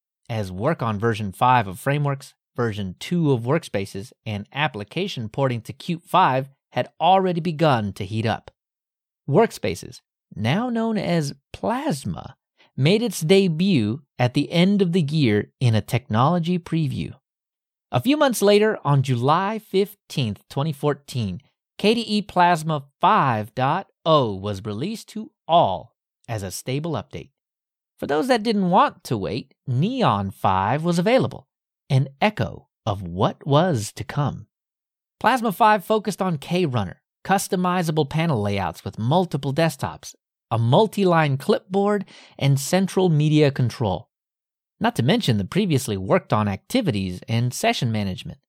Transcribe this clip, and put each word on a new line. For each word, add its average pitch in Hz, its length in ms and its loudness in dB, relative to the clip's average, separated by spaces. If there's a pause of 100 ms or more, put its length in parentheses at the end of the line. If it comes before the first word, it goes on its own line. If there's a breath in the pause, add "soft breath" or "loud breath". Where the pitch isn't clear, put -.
(300)
as 107 200 -6
work 110 320 -4
on 110 160 -2
version 107 360 -2
five 123 340 4
of 90 100 -10
frameworks, 139 560 -4 (220)
version 104 440 -4
two 165 340 0
of 113 80 0
workspaces, 117 720 -4 (120)
and 104 280 -6
application 139 760 -6
porting 127 340 -2
to - 120 -14
Qt - 300 -8
five 139 460 2 (220)
had - 180 -4 (120)
already 180 400 4
begun 143 520 0
to 101 120 -10
heat 110 200 -4
up. - 240 -4 (800)
Workspaces, 143 720 0 (340)
now 170 360 -2
known 226 280 -2
as 165 380 -2 (160)
Plasma, 208 840 -6 (400 soft breath)
made 180 240 4
its 233 180 -4
debut 165 840 2 (140)
at 123 180 0
the 143 180 0
end 190 280 4
of 170 120 2
the 185 80 2
year 139 580 0
in 117 160 2
a 104 60 2
technology 156 760 0
preview. 131 560 -4 (760)
A - 80 0
few 262 160 2
months 277 260 2
later, 208 440 4
on 143 180 4
July 151 560 0
fifteenth, - 920 -4
twenty 180 220 -4
fourteen, 131 680 -4 (360)
K 208 180 2
D 233 60 -2
E 208 200 -2
Plasma 160 600 0 (160)
five 139 560 2
dot 147 320 -2 (180)
oh 139 300 2
was 98 300 -8
released 135 440 -8
to 214 220 -12 (160)
all 120 480 0 (320)
as 107 160 -6
a 92 80 -8
stable 147 400 -6
update. - 380 -10 (680)
For - 100 -8
those 294 200 0
that 233 160 2
didn't 208 260 0
want 240 360 2
to 120 120 -2
wait, 95 360 -6 (120)
Neon 131 640 0
five 104 520 0
was 175 160 0
available, 208 480 0 (420)
an 135 200 2 (100)
echo 113 480 -2 (180)
of 104 160 -2
what 92 460 -4
was 143 460 2
to - 100 -12
come. - 440 -6 (720)
Plasma 226 320 0
five 214 320 4
focused 214 380 -2
on 185 160 -2
K-Runner, 131 640 -2 (240)
customizable 180 800 0
panel 156 340 0
layouts 98 440 -2
with - 140 -8
multiple 143 540 0
desktops, 143 600 -4 (380)
a 110 80 0
multi-line 160 800 4
clipboard, 202 680 0 (320 loud breath)
and 139 220 2
central 185 500 0
media 151 400 4
control. 113 600 -2 (680)
Not - 180 -2
to 113 60 2
mention 175 340 2
the 98 80 -2
previously 147 520 -2
worked 107 360 -2
on 107 140 2
activities 98 800 -2
and 120 260 -2
session 226 380 -2
management, 101 580 -6